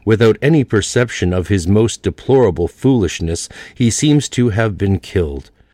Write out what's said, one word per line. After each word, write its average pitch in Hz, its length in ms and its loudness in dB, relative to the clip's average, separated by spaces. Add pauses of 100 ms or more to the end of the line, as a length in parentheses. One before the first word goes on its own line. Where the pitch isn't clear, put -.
without 110 380 4
any 147 220 2
perception 110 680 -2
of 92 180 -2
his 92 180 0
most 107 340 2
deplorable 92 640 0
foolishness, 87 840 -2 (260)
he 117 160 0
seems 147 380 0
to 123 200 0
have 107 300 -2
been 98 180 0
killed, 73 540 -6 (220)